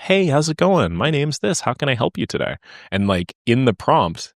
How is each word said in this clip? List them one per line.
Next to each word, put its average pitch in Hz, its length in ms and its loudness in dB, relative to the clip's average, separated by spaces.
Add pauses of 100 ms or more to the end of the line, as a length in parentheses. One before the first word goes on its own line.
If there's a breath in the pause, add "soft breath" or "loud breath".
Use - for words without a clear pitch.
Hey, 190 240 0
how's 156 240 2
it 156 80 -4
going? 156 380 2
My 113 160 0
name's 147 280 -2
this. 208 220 -2
How 120 120 -2
can - 140 -4
I 131 60 0
help 123 240 -2
you - 80 -2
today? - 320 -4 (320 loud breath)
And, 98 180 0
like, 90 280 -2 (100)
in 120 200 2
the 120 80 4
prompt 120 640 0